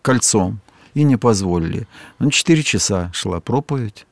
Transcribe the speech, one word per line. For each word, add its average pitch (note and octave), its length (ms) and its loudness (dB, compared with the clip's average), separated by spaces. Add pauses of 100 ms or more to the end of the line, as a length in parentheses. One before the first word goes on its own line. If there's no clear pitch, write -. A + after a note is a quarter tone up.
кольцом, A2 580 0 (340)
и D3 100 2
не C3+ 140 4
позволили. F#2+ 680 0 (320)
Ну, D3 120 2
четыре D#3 320 2
часа F#2 500 -2
шла F2 260 -4
проповедь B2 720 -6